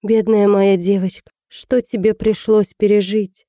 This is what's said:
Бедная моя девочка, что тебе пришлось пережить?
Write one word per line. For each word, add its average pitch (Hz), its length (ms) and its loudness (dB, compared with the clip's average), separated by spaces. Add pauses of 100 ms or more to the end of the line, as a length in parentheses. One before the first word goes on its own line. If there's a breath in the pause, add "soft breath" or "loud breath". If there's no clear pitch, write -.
Бедная 214 440 2
моя 196 300 2
девочка, 185 540 -4 (180)
что - 320 -4
тебе 214 340 -2
пришлось 214 600 0
пережить? 202 760 -2